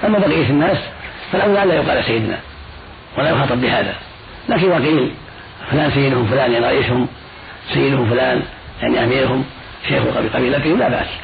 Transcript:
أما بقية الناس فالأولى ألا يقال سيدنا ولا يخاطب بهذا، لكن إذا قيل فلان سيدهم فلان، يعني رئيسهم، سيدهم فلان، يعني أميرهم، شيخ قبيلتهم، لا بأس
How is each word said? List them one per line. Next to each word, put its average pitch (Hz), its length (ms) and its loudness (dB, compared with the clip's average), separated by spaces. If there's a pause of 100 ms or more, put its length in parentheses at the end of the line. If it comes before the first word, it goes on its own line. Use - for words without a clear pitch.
أما 214 120 4
بقية 151 320 2
الناس 147 280 4 (540)
فالأولى 202 300 4
ألا 180 120 4
يقال 143 300 0
سيدنا 113 320 0 (840)
ولا 147 120 2
يخاطب 131 300 2
بهذا، 120 340 0 (540)
لكن 160 240 4
إذا 147 140 2
قيل 151 240 2 (600)
فلان 147 200 2
سيدهم 135 360 2
فلان، 120 260 2
يعني 117 140 2
رئيسهم، 123 420 2 (680)
سيدهم 135 360 2
فلان، 127 320 2 (400)
يعني 120 220 2
أميرهم، 131 400 2 (440)
شيخ 135 140 2 (320)
قبيلتهم، 139 440 2
لا - 100 2
بأس - 200 -2 (160)